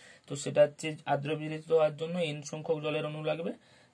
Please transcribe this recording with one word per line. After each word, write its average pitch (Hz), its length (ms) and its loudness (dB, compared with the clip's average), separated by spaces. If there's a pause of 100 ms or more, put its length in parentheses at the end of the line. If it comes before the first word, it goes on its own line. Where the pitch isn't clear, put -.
(260)
তো 139 100 -8
সেটা 139 260 4
হচ্ছে 151 340 0 (100)
আর্দ্র 151 300 0
বিশ্লেষিত 156 360 -4
হওয়ার 151 240 6
জন্য 165 220 -4
এন 151 240 -2
সংখ্যক 156 400 -2
জলের 151 240 -2
অণু 151 180 -6
লাগবে, 160 280 -2 (420)